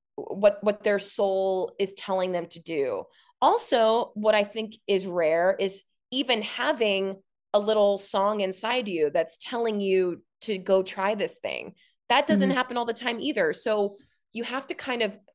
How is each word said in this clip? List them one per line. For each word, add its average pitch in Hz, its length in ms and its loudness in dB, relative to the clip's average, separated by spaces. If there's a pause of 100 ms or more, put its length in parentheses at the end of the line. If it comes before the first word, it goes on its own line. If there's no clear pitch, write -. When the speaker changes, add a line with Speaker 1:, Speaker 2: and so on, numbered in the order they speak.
(140)
Speaker 1:
what, 202 480 2
what 208 220 0
their 202 160 2
soul 190 800 0
is 196 140 -2
telling 185 360 -2
them 175 160 -2
to 170 160 -16
do. 127 420 -2 (380)
Also, 240 720 4
what 214 200 2
I 208 100 4
think 220 320 -8 (100)
is 190 200 2
rare 175 520 2
is 190 240 -4 (280)
even 247 320 0
having 202 800 -2 (340)
a 208 40 6
little 202 400 4
song 208 420 0
inside 214 480 -2
you 156 240 0
that's 165 260 -2
telling 226 420 -4
you 185 420 0 (200)
to 202 160 -4
go 190 240 2
try 196 320 -2
this 202 240 -4
thing. 64 360 -8 (340)
That 254 180 4
doesn't 202 220 4
Speaker 2:
Mm-hmm. - 80 2
Speaker 1:
happen - 200 -2
all 240 80 -2
the 233 100 -4
time 233 260 -6
either. 220 320 0
So 208 440 -2 (360)
you 226 120 -8
have 262 240 -8
to - 60 -6
kind 240 280 -4
of 202 160 -2 (160)